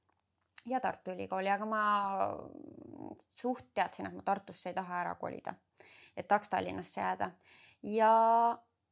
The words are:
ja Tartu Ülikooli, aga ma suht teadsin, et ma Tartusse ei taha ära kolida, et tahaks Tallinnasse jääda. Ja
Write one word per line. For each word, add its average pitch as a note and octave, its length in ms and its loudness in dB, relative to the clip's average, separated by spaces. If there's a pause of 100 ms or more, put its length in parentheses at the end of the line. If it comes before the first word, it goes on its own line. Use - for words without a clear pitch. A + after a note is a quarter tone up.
(640)
ja B3 140 -2
Tartu F#3+ 320 -4
Ülikooli, F#3+ 380 -2
aga G3+ 160 0
ma G3+ 720 2 (960)
suht - 380 -6
teadsin, F#3+ 340 -2
et F3 60 -8
ma F#3 100 -14
Tartusse G3 460 -4
ei F3 40 -8
taha F3+ 300 -4
ära F3 120 -4
kolida, - 380 -8 (640)
et G3 100 -10
tahaks G#3 220 4
Tallinnasse F#3+ 520 -2
jääda. F#3+ 300 -2 (520)
Ja A3+ 720 6 (340)